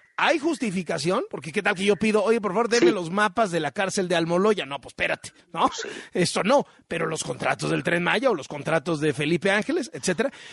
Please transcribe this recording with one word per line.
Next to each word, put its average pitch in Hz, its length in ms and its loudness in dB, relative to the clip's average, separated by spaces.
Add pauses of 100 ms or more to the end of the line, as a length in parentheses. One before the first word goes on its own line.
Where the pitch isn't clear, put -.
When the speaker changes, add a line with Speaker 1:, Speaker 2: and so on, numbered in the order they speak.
(160)
Speaker 1:
¿hay 247 240 2
justificación?". 190 880 -2
Porque 160 220 -10
qué 202 100 -2
tal 202 140 2
que 185 80 -4
yo 202 120 4
pido, 214 280 2
"Oye, 226 160 2
por 202 100 -2
favor, 220 180 0
denme 233 200 6
Speaker 2:
Sí. 220 60 6
Speaker 1:
los 175 160 -4
mapas 208 420 0
de 165 80 0
la 147 100 -2
cárcel 190 380 -2
de 175 80 2
Almoloya". 175 500 2
No, 135 140 -8
pues 120 120 -18
espérate, 165 400 -4 (200)
¿no? 190 200 0
Speaker 2:
Sí. - 160 -10 (240)
Speaker 1:
Esto 180 300 0
no, 240 240 4 (220)
pero 165 180 -4
los 160 160 -4
contratos 143 480 -2
del 156 140 0
Tren 175 180 0
Maya 202 280 2
o 220 40 2
los 139 140 -6
contratos 151 520 -2
de 151 140 2
Felipe 156 380 0
Ángeles, 247 420 0
etcétera. 185 380 -2 (200)